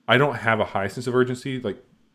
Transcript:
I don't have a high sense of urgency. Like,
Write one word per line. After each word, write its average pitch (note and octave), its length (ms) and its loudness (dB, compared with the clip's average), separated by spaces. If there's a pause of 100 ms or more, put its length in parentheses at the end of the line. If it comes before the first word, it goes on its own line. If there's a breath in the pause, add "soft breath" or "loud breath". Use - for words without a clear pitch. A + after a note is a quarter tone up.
I A#2 120 6
don't C#3 160 2
have A2+ 240 0
a G2+ 60 0
high G2 240 -4
sense B2+ 180 -10
of B2 80 -2
urgency. B2+ 440 -2
Like, G#2+ 240 -8 (320)